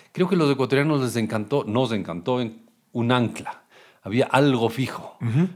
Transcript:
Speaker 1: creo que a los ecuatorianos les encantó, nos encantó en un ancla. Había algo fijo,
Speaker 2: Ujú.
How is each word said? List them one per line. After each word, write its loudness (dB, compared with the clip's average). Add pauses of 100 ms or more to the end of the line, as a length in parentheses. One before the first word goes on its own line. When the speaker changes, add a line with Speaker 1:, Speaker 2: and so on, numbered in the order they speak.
(120)
Speaker 1:
creo 0
que 2
a 4
los 4
ecuatorianos 2
les -2
encantó, -2
nos 0
encantó -2
en -6 (300)
un 0
ancla. -2 (400)
Había 0
algo 2
fijo, -8
Speaker 2:
Ujú. 2